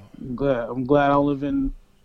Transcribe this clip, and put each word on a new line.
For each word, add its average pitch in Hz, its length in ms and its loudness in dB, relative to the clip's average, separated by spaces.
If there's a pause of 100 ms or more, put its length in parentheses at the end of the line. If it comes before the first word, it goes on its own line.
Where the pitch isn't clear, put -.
(200)
I'm 127 160 -8
glad. 123 320 -2
I'm 123 160 -6
glad 143 220 4
I 139 80 4
don't 143 120 4
live 143 160 -2
in, 269 300 -2 (320)